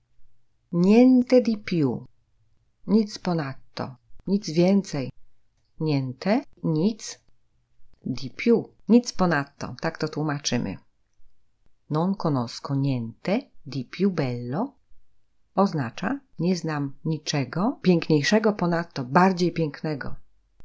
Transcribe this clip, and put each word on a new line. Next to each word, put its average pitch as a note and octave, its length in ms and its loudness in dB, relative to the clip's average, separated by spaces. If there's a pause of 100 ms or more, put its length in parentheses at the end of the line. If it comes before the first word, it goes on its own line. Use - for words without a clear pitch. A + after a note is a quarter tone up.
(680)
Niente B3 720 6
di A3 160 0
più. C#3 480 -2 (800)
Nic G#3 380 0
ponadto. C#3+ 800 -6 (260)
Nic G3 260 -2
więcej. F3 600 2 (680)
Niente, D3+ 680 -2 (160)
nic, E3 580 -2 (800)
di B2+ 300 -6
più. A3 340 2 (220)
Nic A#3+ 280 4
ponadto. D#3 680 -2
Tak E3 180 -6
to D#3 120 -4
tłumaczymy. C#3 680 -4 (1120)
Non E3+ 280 0
conosco C#3 600 -4
niente C3+ 800 -4 (100)
di C3+ 200 -8
più G3 280 -2
bello C#3 680 -4 (800)
oznacza: F#3 600 -2 (200)
„Nie F3 160 0
znam D3 380 -4 (120)
niczego D#3 760 -2
piękniejszego F3+ 720 4
ponadto, E3+ 500 -4
bardziej F3 480 2
pięknego”. D#3 640 -4 (500)